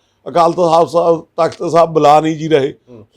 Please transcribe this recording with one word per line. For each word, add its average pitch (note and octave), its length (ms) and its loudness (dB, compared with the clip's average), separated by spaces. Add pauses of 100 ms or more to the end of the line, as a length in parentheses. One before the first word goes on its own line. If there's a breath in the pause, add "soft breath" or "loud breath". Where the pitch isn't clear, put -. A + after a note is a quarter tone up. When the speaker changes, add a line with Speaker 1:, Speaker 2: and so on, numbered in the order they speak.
(280)
Speaker 1:
ਅਕਾਲ E3 240 0
ਤਖਤ E3 360 0
ਸਾਹਿਬ, E3 320 -2
ਤਖਤ E3 500 -6
ਸਾਹਿਬ E3 200 2
ਬੁਲਾ D3+ 300 2
ਨਹੀਂ D#3+ 160 -4
ਜੀ D#3 120 -10
ਰਹੇ। D3+ 260 0 (160)
Speaker 2:
ਹੂੰ। A2 160 -20 (100)